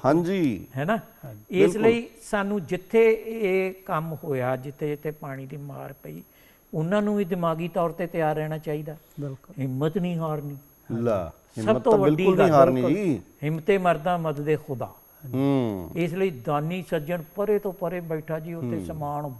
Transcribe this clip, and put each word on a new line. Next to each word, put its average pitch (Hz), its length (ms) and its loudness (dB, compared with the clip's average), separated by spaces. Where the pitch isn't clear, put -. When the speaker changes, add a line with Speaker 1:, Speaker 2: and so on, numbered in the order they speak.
Speaker 1:
ਹਾਂਜੀ। 160 600 2
Speaker 2:
ਹੈ 143 80 -2
ਨਾ? 214 120 0
Speaker 3:
ਹਾਂਜੀ। - 520 -14
Speaker 2:
ਇਸ 185 240 4
Speaker 1:
ਬਿਲਕੁਲ। 220 180 6
Speaker 2:
ਲਈ 233 160 0
ਸਾਨੂੰ 202 340 -2
ਜਿੱਥੇ 220 600 4
ਇਹ 190 460 0
ਕੰਮ 160 380 -4
ਹੋਇਆ, 131 320 -2
ਜਿੱਥੇ 143 320 -8
ਜਿੱਥੇ 147 240 -6
ਪਾਣੀ 135 340 -12
ਦੀ 147 120 -12
ਮਾਰ 139 360 -12
ਪਈ, 156 180 -14
ਉਹਨਾਂ 180 280 0
ਨੂੰ 208 140 0
ਵੀ 202 80 0
ਦਿਮਾਗੀ 170 440 -2
ਤੌਰ 170 240 -2
ਤੇ 175 160 -6
ਤਿਆਰ 156 280 0
ਰਹਿਣਾ 156 220 -4
ਚਾਹੀਦਾ। 151 380 -6
Speaker 3:
ਬਿਲਕੁਲ। 139 420 -10
Speaker 2:
ਹਿੰਮਤ 135 360 -2
ਨਹੀਂ 175 200 -2
ਹਾਰਨੀ। 151 400 -6
Speaker 1:
ਲਾ, 110 400 0
Speaker 2:
ਸਭ 117 40 -6
Speaker 1:
ਹਿੰਮਤ 156 220 2
Speaker 2:
ਤੋਂ 226 100 4
Speaker 1:
ਤਾਂ 208 80 6
Speaker 2:
ਵੱਡੀ 156 160 6
Speaker 1:
ਬਿਲਕੁਲ 185 220 4
ਨਹੀਂ 202 100 6
Speaker 2:
ਗੱਲ, 156 80 6
Speaker 1:
ਹਾਰਨੀ 131 260 8
Speaker 2:
ਬਿਲਕੁਲ। 127 120 2
Speaker 1:
ਜੀ। 175 280 0
Speaker 2:
ਹਿੰਮਤੇ 160 340 2
ਮਰਦਾ 175 400 2
ਮਦਦੇ 151 380 -2
ਖੁਦਾ। 127 380 -8
Speaker 1:
ਹੂੰ। 123 600 0
Speaker 2:
ਇਸ 165 180 -2
ਲਈ 190 160 0
ਦਾਨੀ 151 600 -2
ਸੱਜਣ 165 320 -2
ਪਰੇ 208 240 2
ਤੋਂ 190 140 -4
ਪਰੇ 180 260 -4
ਬੈਠਾ 160 400 -6
ਜੀ, 170 140 -10
ਉੱਥੇ 123 240 -4
Speaker 1:
ਹੂੰ। 92 80 -6
Speaker 2:
ਸਮਾਨ 147 540 -6